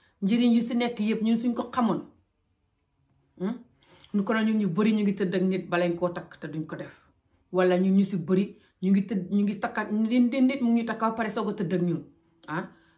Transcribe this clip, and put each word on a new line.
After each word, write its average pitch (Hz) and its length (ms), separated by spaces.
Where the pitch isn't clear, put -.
njëriñ 233 320
yu 233 60
si 254 140
nekk 240 240
yëpp 220 220
ñun 226 160
suñ 240 160
ko 233 180
xamoon, - 300
hmm? 220 180
Nu 202 100
ko 220 100
noonu 220 180
ñun 220 80
ñu 202 100
bari 208 240
ñu 214 100
ngi 202 120
tëdd 190 200
ak 180 80
nit 185 260
balañ 175 260
koo 175 140
takk 175 300
te 165 80
duñ 151 180
ko 156 100
def. 143 200
Wala 180 260
ñun 190 200
ñu 202 60
si 196 140
bari 190 400
ñu 185 100
ngi 196 160
tëdd, 190 240
ñu 202 120
ngi 202 160
takka, 226 320
nit, 220 180
nit, 269 100
nit 269 200
mu 233 100
ngi 233 140
takk 220 140
ba 226 160
pare 220 140
soog 214 200
a - 40
tëdd 175 200
ak 175 80
ñun, 165 220
ah? 160 200